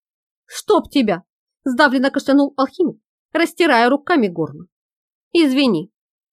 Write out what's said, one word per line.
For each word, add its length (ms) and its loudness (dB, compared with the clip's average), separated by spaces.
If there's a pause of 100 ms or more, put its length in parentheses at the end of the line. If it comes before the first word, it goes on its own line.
(460)
«Чтоб 420 -4
тебя!» 360 -2 (400)
сдавленно 460 0
кашлянул 460 0
алхимик, 400 -4 (360)
растирая 580 0
руками 380 0
горло. 360 -8 (680)
«Извини», 600 0 (400)